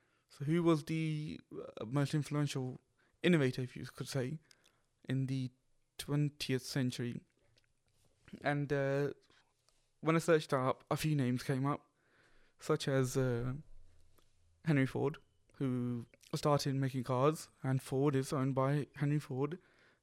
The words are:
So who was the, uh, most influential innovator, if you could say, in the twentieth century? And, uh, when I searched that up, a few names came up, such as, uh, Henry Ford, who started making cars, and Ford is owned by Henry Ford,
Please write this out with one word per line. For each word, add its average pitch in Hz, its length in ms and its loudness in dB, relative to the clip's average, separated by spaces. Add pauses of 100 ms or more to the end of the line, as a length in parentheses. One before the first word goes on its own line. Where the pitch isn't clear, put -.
(300)
So - 160 -12
who 165 180 2
was 160 220 6
the, 156 540 -2 (140)
uh, - 320 -10
most 135 280 2
influential 143 680 -2 (420)
innovator, 143 400 4
if 123 140 -8
you - 100 -10 (100)
could 135 120 -8
say, 135 320 -4 (680)
in 131 200 0
the 131 240 -4 (460)
twentieth 143 680 -2
century? 123 580 -2 (1200)
And, 143 300 0
uh, 139 340 2 (960)
when 160 140 4
I 165 40 4
searched 160 320 4
that 139 80 4
up, 127 320 0
a 151 60 2
few 156 180 2
names 123 280 2
came 135 220 0
up, 143 160 -2 (800)
such - 280 -2
as, 135 300 2
uh, 127 360 0 (1120)
Henry 143 200 4
Ford, 131 320 -2 (400)
who 123 480 -2 (300)
started 143 400 0
making 135 280 -2
cars, 135 440 0 (160)
and 131 180 0
Ford 139 340 0
is 135 160 -2
owned 135 220 0
by 135 320 0 (120)
Henry 147 200 0
Ford, 143 400 -4 (460)